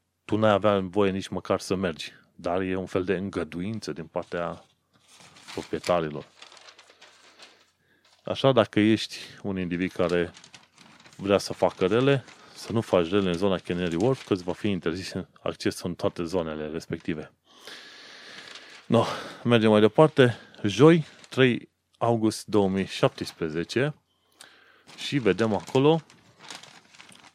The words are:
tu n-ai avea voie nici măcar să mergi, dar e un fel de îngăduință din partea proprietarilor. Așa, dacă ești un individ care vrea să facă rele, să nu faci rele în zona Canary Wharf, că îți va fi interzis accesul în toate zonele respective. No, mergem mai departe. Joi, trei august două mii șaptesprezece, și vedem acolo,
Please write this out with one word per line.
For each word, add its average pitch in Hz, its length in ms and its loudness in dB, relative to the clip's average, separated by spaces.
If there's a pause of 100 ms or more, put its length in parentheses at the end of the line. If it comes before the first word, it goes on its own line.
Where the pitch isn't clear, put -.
(240)
tu - 120 -2
n-ai 107 160 4
avea 101 280 2
voie 95 300 0
nici 95 180 -6
măcar 95 320 -4
să - 140 -6
mergi, 92 380 -6 (220)
dar 87 260 -4
e 92 160 -4
un 95 100 -6
fel 92 180 -4
de 95 100 -2
îngăduință 90 800 -6
din 80 140 -12
partea 85 580 -8 (880)
proprietarilor. 80 760 -4 (2000)
Așa, 135 280 2
dacă 107 280 2
ești 107 360 2 (260)
un 98 160 -6
individ 90 340 -4
care 87 400 0 (840)
vrea 98 220 2
să - 140 -6
facă 95 340 0
rele, 127 380 2 (300)
să - 180 -12
nu 113 80 0
faci 87 300 2
rele 98 180 2
în 87 80 0
zona 92 220 0
Canary 87 380 -4
Wharf, 123 300 0
că - 60 -4
îți 92 100 -2
va 90 100 -6
fi 107 160 -6
interzis 87 460 -4 (280)
accesul - 460 -6
în 87 60 -6
toate 92 300 -6
zonele 80 440 -6
respective. 80 640 -10 (1500)
No, - 180 4 (400)
mergem 113 260 6
mai 107 100 8
departe. 123 560 6 (260)
Joi, 147 420 6 (240)
trei 127 400 2 (300)
august 113 480 0
două 101 220 2
mii 95 180 0
șaptesprezece, 87 1080 -4 (1000)
și - 220 -6
vedem 107 360 2
acolo, 139 460 2 (1300)